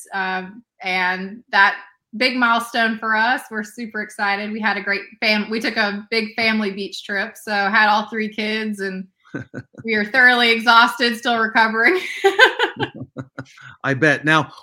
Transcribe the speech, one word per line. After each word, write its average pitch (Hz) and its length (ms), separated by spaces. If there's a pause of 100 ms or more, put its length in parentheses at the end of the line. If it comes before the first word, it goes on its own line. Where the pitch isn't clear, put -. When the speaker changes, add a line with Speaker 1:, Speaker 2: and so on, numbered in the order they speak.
(140)
Speaker 1:
um, 185 500 (200)
and 185 640
that 202 280 (400)
big 254 180
milestone 233 640
for 220 160
us. 247 340
We're 214 140
super 214 400
excited. 208 480
We 220 80
had 208 180
a 196 60
great 196 180 (180)
fam-, 214 300
we 220 100
took 220 180
a 208 340
big 220 240
family 220 360
beach 196 320
trip, 208 320
so - 160
had 208 380
all 214 200
three 220 200
kids, 214 500
and 190 280 (260)
Speaker 2:
<laughs> - 500
Speaker 1:
we 220 120
are 208 100
thoroughly 247 460
exhausted, 233 640
still 233 220
recovering. 226 600 (240)
<laughs> - 1600
Speaker 2:
I 135 120
bet. 135 280
Now, 151 280 (120)